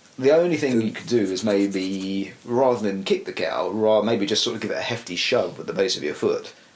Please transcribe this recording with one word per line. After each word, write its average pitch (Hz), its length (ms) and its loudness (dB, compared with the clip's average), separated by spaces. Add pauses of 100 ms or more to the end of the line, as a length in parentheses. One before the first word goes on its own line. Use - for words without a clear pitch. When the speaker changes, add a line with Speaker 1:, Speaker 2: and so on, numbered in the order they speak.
(180)
Speaker 1:
The 131 140 4
only 170 240 4
thing 139 160 0
Speaker 2:
Didn't 113 140 2
Speaker 1:
you 104 60 -2
could - 140 -12
do 117 140 2
is 95 220 -2
maybe, 98 920 0 (120)
rather 120 360 2
than 98 240 -2
kick - 200 0
the 92 80 -8
cow, 82 380 -2
ra-, 107 320 4
maybe 104 240 0
just 104 180 0
sort - 120 -2
of 110 60 -6
give 104 80 -4
it - 60 -4
a - 60 -6
hefty 110 340 -6
shove 92 420 0
with - 80 -12
the 82 60 -8
base 92 240 0
of - 60 -8
your 76 120 -4
foot 87 380 -2 (240)